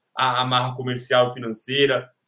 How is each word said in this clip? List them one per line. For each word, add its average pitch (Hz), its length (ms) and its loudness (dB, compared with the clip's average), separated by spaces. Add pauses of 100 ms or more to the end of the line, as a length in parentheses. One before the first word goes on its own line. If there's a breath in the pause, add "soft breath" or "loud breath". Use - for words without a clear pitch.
(160)
a 127 240 0
amarra 127 360 0
comercial, 123 580 0
financeira, 127 720 -2 (200)